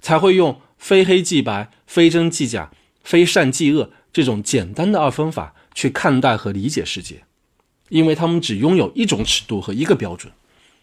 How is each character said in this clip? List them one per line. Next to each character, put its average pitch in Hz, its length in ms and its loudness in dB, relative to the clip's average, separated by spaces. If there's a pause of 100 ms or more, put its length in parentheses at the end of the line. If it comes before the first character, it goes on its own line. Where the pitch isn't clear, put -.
才 160 160 0
会 185 200 4
用 160 240 0 (180)
非 190 260 4
黑 185 160 2
即 165 220 0
白、 107 300 -6 (160)
非 170 200 4
真 165 220 2
即 156 160 -4
假、 104 240 -8 (320)
非 170 240 4
善 165 240 2
即 143 220 0
恶 143 180 0 (220)
这 165 120 2
种 110 160 -2
简 101 320 -4
单 170 180 -2
的 196 100 2
二 143 100 2
分 156 220 -4
法 78 220 -10 (200)
去 - 160 -2
看 135 300 0
待 123 160 2
和 104 160 -6
理 98 160 -6
解 151 160 -6
世 - 180 -10
界， - 220 -18 (640)
因 160 180 2
为 156 80 2
他 165 140 -2
们 170 120 0
只 117 160 -4
拥 151 200 2
有 127 180 0
一 233 100 -2
种 147 200 -2
尺 - 240 -2
度 104 120 -4
和 98 120 -8
一 113 120 -4
个 165 120 2
标 95 180 -6
准。 - 180 -18 (500)